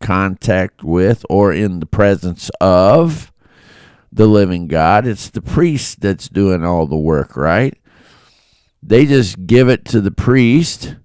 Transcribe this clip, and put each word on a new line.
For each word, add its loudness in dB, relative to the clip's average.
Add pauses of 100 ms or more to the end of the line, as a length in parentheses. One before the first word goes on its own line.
contact -4
with 0
or 2
in -4
the -10
presence -2 (100)
of 2 (800)
the 2
living 0
God. 0
It's -8
the -12
priest -4
that's -4
doing 0
all 0
the -4
work, -2
right? -2 (1040)
They 4
just 0
give 4
it 0
to -2
the -2
priest. 0 (100)